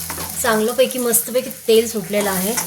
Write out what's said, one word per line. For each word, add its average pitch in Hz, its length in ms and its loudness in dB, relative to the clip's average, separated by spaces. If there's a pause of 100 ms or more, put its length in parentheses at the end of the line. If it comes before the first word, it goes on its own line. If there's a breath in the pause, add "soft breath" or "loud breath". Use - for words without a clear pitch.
(420)
चांगल्यापैकी 233 580 2
मस्तपैकी 240 500 0 (180)
तेल 226 200 6
सुटलेलं 202 420 -2
आहे, 190 240 -2 (120)